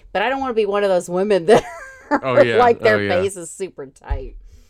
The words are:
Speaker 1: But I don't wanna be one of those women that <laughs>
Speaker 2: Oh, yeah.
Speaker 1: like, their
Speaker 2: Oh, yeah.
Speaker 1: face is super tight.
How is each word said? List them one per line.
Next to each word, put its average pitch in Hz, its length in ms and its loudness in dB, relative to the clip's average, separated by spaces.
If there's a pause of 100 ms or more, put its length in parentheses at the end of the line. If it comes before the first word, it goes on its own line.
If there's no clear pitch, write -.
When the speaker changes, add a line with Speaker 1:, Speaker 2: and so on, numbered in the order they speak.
(120)
Speaker 1:
But 185 100 -2
I 226 80 -2
don't 269 120 -4
wanna 262 120 -6
be 214 120 0
one 202 180 0
of 202 60 0
those 180 200 0
women 185 360 0
that 202 180 6 (300)
<laughs> - 180 -16 (120)
Speaker 2:
Oh, 262 180 4
yeah. 226 160 4
Speaker 1:
like, 240 220 4
their 214 180 2
Speaker 2:
Oh, - 20 -2
yeah. 196 220 -2
Speaker 1:
face 190 160 -6
is 170 140 -14
super 170 360 -12
tight. - 500 -12 (320)